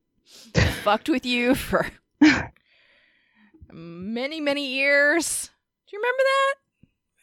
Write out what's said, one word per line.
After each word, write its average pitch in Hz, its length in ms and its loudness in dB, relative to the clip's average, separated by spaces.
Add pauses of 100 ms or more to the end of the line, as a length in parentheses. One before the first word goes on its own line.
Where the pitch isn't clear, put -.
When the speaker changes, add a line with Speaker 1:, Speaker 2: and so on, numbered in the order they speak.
(160)
Speaker 1:
<laughs> - 680 -2
fucked 214 260 0
with 262 160 0
you 247 280 2
for - 320 -2 (360)
Speaker 2:
<laughs> 294 40 8 (1500)
Speaker 1:
many, 214 640 -10
many 285 280 -2
years? 285 800 0 (400)
Do 392 80 -16
you - 20 -10
remember 494 240 0
that? 539 320 2 (680)